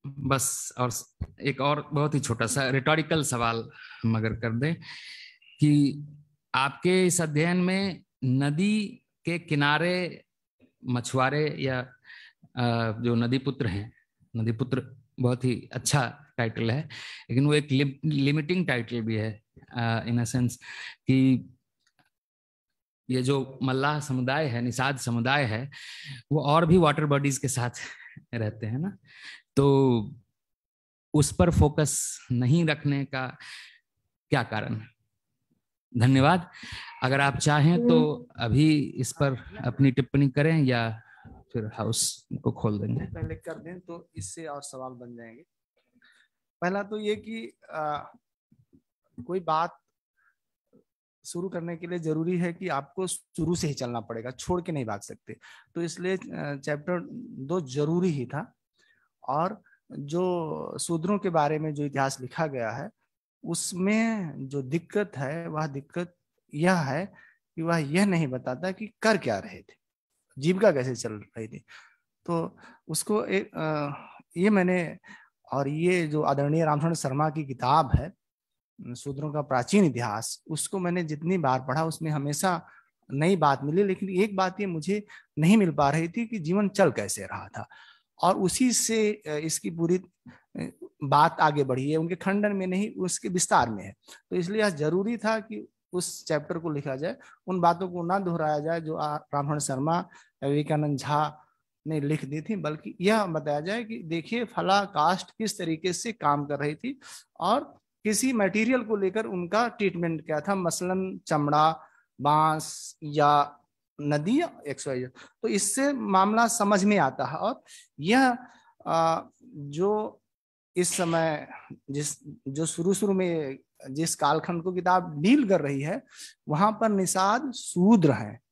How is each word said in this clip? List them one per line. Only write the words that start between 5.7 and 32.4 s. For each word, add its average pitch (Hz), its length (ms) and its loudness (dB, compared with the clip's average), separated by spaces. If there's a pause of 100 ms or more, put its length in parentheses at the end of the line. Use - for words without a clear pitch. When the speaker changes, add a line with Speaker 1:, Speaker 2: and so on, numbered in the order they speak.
Speaker 1:
आपके 180 520 2
इस 175 140 2
अध्ययन 160 360 0
में 185 460 -2 (220)
नदी 151 800 0 (220)
के 165 140 -4
किनारे 160 840 0 (600)
मछुआरे 131 760 0
या, 131 220 -2 (760)
अ, 117 420 0
जो 120 160 0
नदी 120 240 2
पुत्र 131 280 -4
हैं, 101 260 -4 (440)
नदी 113 160 0
पुत्र 127 440 -4 (240)
बहुत 123 240 0
ही 123 280 -2
अच्छा - 640 -2
टाइटल 113 340 -2
है, 147 180 -2 (420)
लेकिन 131 160 4
वो 147 80 4
एक 151 160 0
लिम-, 139 420 0
लिमिटिंग 151 540 2
टाइटल 120 340 -2
भी 113 140 -2
है, 107 280 -4 (300)
अ, 113 360 0
in 117 60 0
a 120 180 0
sense 123 220 0 (520)
कि 131 440 4 (1600)
ये 127 120 0
जो 135 400 0
मल्लाह 135 380 0
समुदाय 131 460 -2
है, 117 160 -2
निषाद 131 340 0
समुदाय 123 480 0
है, 120 260 -4 (640)
वो 151 80 2
और 151 260 4
भी 175 100 8
वाटर 156 280 6
बॉडीज 139 340 2
के 135 100 -2
साथ 120 220 -2 (640)
रहते 110 320 -4
हैं 120 120 -4
ना, 190 180 -4 (600)
तो 135 580 4 (1000)
उस 147 180 4
पर 175 180 6
फोकस - 680 2 (120)
नहीं 123 340 4